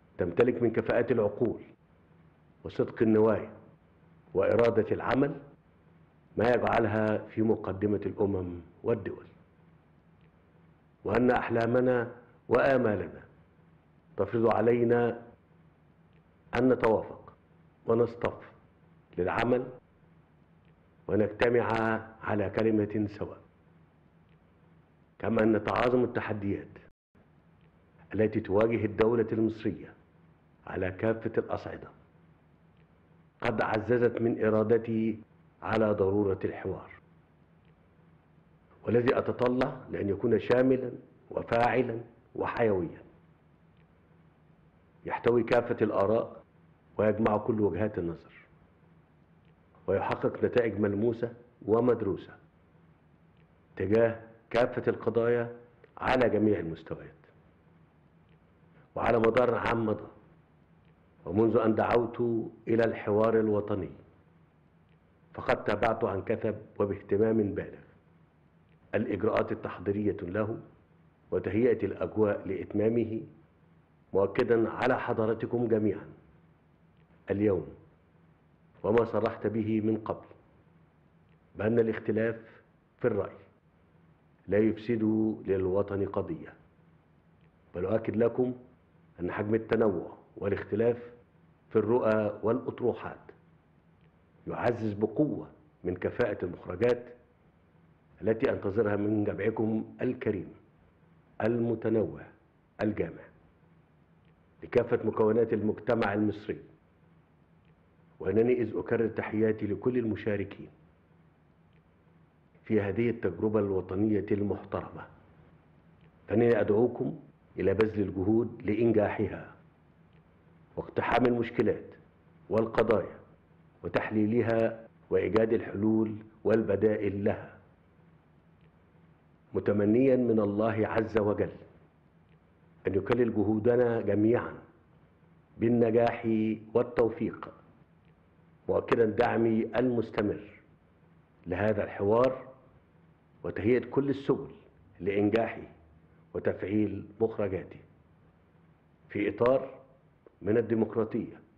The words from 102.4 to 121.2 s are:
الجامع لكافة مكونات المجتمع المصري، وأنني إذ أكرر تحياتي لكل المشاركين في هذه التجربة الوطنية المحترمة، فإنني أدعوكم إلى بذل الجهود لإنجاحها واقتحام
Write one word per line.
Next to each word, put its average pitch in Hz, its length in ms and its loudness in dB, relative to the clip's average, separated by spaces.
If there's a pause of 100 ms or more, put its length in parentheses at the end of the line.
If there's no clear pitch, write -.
الجامع 95 420 -2 (1400)
لكافة 117 400 0
مكونات 110 500 2
المجتمع 107 600 -2
المصري، 104 480 -2 (1600)
وأنني 113 420 2
إذ 107 160 -4
أكرر 110 300 0
تحياتي 107 600 -2
لكل 120 300 -2
المشاركين 104 720 -4 (2000)
في 107 160 2
هذه 104 280 -2
التجربة 107 500 -2
الوطنية 98 720 0
المحترمة، 98 720 -4 (1200)
فإنني 113 320 4
أدعوكم 110 600 0 (400)
إلى 92 140 2
بذل 107 280 0
الجهود 98 640 0
لإنجاحها 104 880 0 (1200)
واقتحام - 500 0